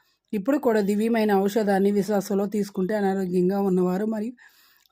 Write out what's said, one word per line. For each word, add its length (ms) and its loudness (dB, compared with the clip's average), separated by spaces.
ఇప్పుడు 240 0
కూడా 220 2
దివ్యమైన 560 2
ఔషధాన్ని 560 2
విశ్వాసంలో 540 0
తీసుకుంటే 500 -4
అనారోగ్యంగా 640 0
ఉన్నవారు 440 0
మరియు 280 -6